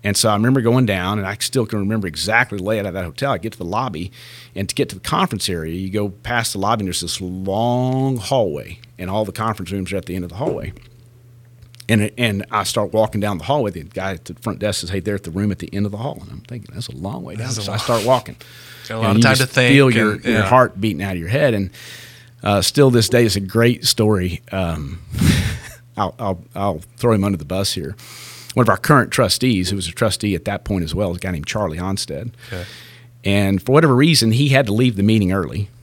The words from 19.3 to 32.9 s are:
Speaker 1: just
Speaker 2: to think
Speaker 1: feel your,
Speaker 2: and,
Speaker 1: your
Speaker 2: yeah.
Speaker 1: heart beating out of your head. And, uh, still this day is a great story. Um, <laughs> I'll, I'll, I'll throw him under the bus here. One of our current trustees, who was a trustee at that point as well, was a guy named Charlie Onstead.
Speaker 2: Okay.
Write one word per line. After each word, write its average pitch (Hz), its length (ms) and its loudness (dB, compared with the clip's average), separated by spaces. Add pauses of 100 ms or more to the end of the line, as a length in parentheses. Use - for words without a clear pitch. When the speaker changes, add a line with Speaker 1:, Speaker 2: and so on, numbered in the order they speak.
Speaker 1:
just 131 140 2
Speaker 2:
to - 40 -14
think 127 200 6
Speaker 1:
feel 139 180 8
your, 110 220 2
Speaker 2:
and, 98 100 -8
Speaker 1:
your 120 120 0
Speaker 2:
yeah. 113 80 4
Speaker 1:
heart 120 360 4
beating 95 240 0
out 98 100 -4
of 90 60 -4
your 82 100 -6
head. 131 240 2
And, 98 180 -2 (720)
uh, 101 180 2
still 139 280 4
this 113 200 4
day 120 160 6
is 101 100 0
a 104 60 0
great 117 440 2
story. 92 560 2 (100)
Um, 85 500 -4 (480)
<laughs> - 480 -12
I'll, 98 200 -2
I'll, 95 260 -4 (120)
I'll 98 240 -2 (160)
throw 120 180 2
him 98 120 4
under 98 120 0
the 76 80 -10
bus 95 280 -2
here. 73 220 -6 (600)
One 127 80 4
of 113 60 6
our 95 80 6
current 139 340 4
trustees, 107 580 2
who 101 60 -2
was 92 120 -6
a 85 40 -8
trustee 104 420 0
at 82 120 -4
that 101 180 -4
point 95 200 -2
as 80 120 -4
well, 98 140 0
was 87 80 -4
a 87 40 -10
guy 95 100 -4
named 80 140 -6
Charlie 90 320 -4
Onstead. 92 540 -6 (160)
Speaker 2:
Okay. 90 180 -10 (580)